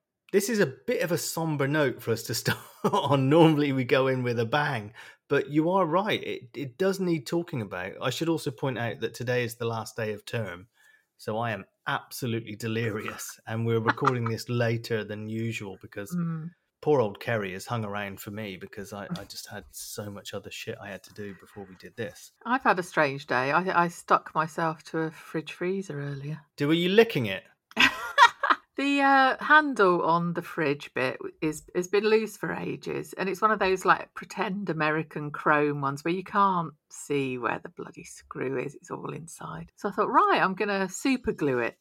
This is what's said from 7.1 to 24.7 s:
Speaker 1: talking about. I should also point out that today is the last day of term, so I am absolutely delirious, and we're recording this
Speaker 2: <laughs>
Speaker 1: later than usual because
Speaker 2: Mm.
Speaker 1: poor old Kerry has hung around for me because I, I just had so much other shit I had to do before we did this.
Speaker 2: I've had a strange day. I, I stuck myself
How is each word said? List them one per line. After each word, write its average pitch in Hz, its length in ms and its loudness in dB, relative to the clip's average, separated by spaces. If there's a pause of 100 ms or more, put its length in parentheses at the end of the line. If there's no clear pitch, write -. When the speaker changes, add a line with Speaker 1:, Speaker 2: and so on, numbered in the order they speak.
Speaker 1:
talking 170 360 -4
about. 92 400 -6
I 135 80 -2
should 170 200 -2
also 151 220 -2
point 127 260 -4
out 117 220 -4
that - 140 -4
today 123 320 -2
is 117 100 -8
the 117 100 -6
last 113 300 -6
day 110 180 -4
of 104 120 -14
term, 92 420 -8 (500)
so 110 220 -6
I 117 120 -2
am 98 140 -6 (220)
absolutely 113 680 -6
delirious, 110 920 -6
and 113 180 -4
we're 117 140 2
recording 120 460 0
this 113 240 -4
Speaker 2:
<laughs> - 0 -
Speaker 1:
later 117 540 -2
than 107 260 -10
usual 113 520 -6
because 104 340 -12
Speaker 2:
Mm. 165 360 -6 (300)
Speaker 1:
poor 147 200 4
old 104 180 -2
Kerry 104 340 -4
has 92 140 -10
hung 117 180 -2
around 101 340 -6
for 107 120 -14
me 101 260 -10
because 95 360 -14
I, 101 140 -10 (100)
I 98 80 -12
just - 240 -14
had 104 220 -14
so - 380 -12
much 101 240 -14
other 101 180 -12
shit - 300 -10
I 101 80 -12
had 95 140 -14
to - 100 -20
do 104 260 -12
before - 280 -18
we 92 80 -20
did 90 200 -20
this. - 360 -10 (140)
Speaker 2:
I've 254 180 0
had 196 160 4
a 175 40 -2
strange 139 440 0
day. 131 240 0
I, 175 320 2
I 175 40 0
stuck - 460 0
myself 165 520 -2